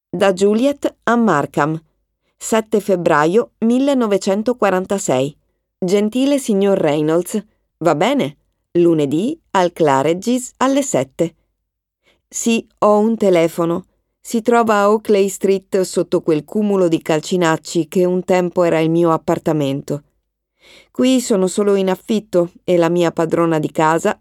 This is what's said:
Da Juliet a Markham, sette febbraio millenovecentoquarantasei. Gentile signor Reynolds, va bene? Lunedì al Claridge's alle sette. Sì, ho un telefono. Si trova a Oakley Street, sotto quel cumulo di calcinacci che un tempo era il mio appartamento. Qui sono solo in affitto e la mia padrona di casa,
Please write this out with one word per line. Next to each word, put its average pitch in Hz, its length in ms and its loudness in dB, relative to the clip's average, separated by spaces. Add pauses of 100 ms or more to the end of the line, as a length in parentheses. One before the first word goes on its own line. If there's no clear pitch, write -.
Da 196 240 0
Juliet 226 600 0 (100)
a 226 120 0
Markham, 156 680 0 (540)
sette 220 460 -2
febbraio 175 760 0
millenovecentoquarantasei. 202 1800 0 (420)
Gentile 214 580 0
signor 196 400 0
Reynolds, 160 640 -2 (360)
va 160 180 0
bene? 190 400 -2 (360)
Lunedì 170 680 0 (120)
al 180 200 0
Claridge's 170 840 0
alle 269 260 0
sette. - 520 -4 (920)
Sì, - 400 -4 (120)
ho 208 200 4
un 226 160 0
telefono. 170 720 0 (340)
Si - 220 -6
trova 220 400 0
a 202 100 2
Oakley 208 380 0
Street, 190 500 -2
sotto 180 400 -2
quel 151 240 -2
cumulo 196 460 0
di 165 120 0
calcinacci 160 840 -2
che 185 160 0
un 180 220 -2
tempo 180 380 0
era 165 180 2
il 160 80 0
mio 165 240 2
appartamento. 147 880 -4 (880)
Qui 254 300 2
sono 190 260 0
solo 202 260 0
in 190 160 0
affitto 185 600 -2 (120)
e 180 140 2
la 170 100 4
mia 170 240 0
padrona 165 460 0
di 151 140 -4
casa, 165 500 0